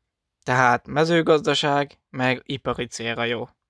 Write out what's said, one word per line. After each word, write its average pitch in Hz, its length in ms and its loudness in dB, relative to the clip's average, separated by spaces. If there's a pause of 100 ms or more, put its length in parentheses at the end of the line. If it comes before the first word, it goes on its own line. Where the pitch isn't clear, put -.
(420)
Tehát 127 440 2
mezőgazdaság, 151 1120 0 (120)
meg 127 340 -2
ipari 127 420 -6
célra 117 380 -6
jó. 120 240 -4 (220)